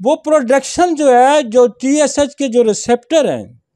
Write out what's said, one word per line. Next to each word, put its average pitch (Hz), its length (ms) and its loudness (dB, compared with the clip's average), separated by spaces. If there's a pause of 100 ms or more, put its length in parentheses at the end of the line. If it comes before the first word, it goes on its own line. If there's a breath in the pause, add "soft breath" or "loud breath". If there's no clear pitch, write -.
वो 269 120 0
प्रोडक्शन 302 800 -2
जो 285 180 2
है, 269 300 4
जो 247 240 2
टीएसएच 285 680 -2
के 277 140 -4
जो 240 140 0
रिसेप्टर 240 680 -2
हैं 117 320 -10 (140)